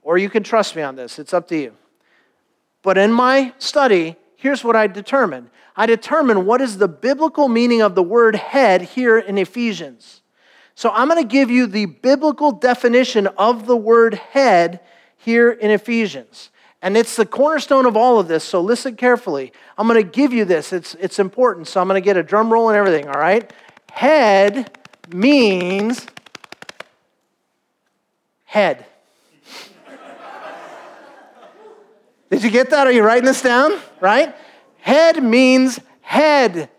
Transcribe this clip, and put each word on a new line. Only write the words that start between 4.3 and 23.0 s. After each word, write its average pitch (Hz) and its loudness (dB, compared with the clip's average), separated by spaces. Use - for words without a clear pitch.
here's 269 -4
what 226 0
I 214 2
determined. 185 -4
I 208 0
determined 226 0
what 247 0
is 220 -4
the 196 2
biblical 269 -2
meaning 233 2
of 202 2
the 185 0
word 220 2
head 202 0
here 226 0
in 202 -6
Ephesians. 180 -8
So 226 -2
I'm 233 0
gonna 339 0
give 247 0
you 247 2
the 208 -4
biblical 285 0
definition 240 0
of 220 -2
the 240 2
word 226 2
head 180 0
here 233 2
in 214 -2
Ephesians. 202 -4
And 196 -2
it's 226 -2
the 220 0
cornerstone 269 0
of 220 0
all 233 4
of 175 -2
this, 160 -4
so 180 -4
listen 233 -4
carefully. 208 -2
I'm 214 -2
gonna 226 4
give 247 -2
you 220 -2
this. 175 -2
It's, 170 -10
it's - -8
important, 190 -2
so 190 -4
I'm 180 -2
gonna 196 0
get 190 0
a 165 -2
drum 214 -2
roll 226 2
and 208 2
everything, 160 0